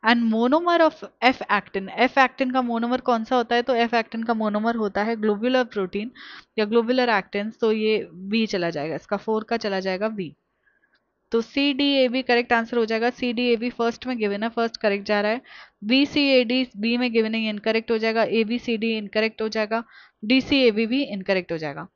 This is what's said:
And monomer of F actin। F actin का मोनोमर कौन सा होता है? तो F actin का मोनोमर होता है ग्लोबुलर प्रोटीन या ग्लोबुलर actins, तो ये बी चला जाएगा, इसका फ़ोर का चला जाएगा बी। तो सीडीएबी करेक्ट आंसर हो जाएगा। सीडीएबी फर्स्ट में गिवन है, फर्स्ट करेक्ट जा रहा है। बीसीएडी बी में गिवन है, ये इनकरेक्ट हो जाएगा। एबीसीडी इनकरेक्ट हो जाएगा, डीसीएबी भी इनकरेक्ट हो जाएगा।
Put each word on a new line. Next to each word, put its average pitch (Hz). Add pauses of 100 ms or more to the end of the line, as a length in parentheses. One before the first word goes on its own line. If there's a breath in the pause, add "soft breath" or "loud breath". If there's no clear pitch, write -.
And 233
monomer 311
of - (180)
F 254 (100)
actin। 196 (100)
F 247
actin 254
का 262
मोनोमर 240
कौन 233
सा 254
होता 240
है? 240
तो 247
F 233
actin 226
का 233
मोनोमर 214
होता 208
है 226
ग्लोबुलर 220
प्रोटीन 208 (480 loud breath)
या 214
ग्लोबुलर 233
actins, 202
तो 220
ये 214
बी 196
चला 175
जाएगा, 156
इसका -
फ़ोर 220
का 233
चला 202
जाएगा 190
बी। 196 (960)
तो 233
सीडीएबी 269
करेक्ट 240
आंसर 233
हो 226
जाएगा। 226
सीडीएबी 240
फर्स्ट 233
में 254
गिवन 208
है, 233
फर्स्ट 233
करेक्ट 202
जा 208
रहा 208
है। 247 (420 loud breath)
बीसीएडी 262 (100)
बी 233
में 247
गिवन 220
है, 226
ये 220
इनकरेक्ट 220
हो 226
जाएगा। 226
एबीसीडी 226
इनकरेक्ट 214
हो 220
जाएगा, 220 (420 loud breath)
डीसीएबी 247
भी 262
इनकरेक्ट 190
हो 170
जाएगा। 151 (140)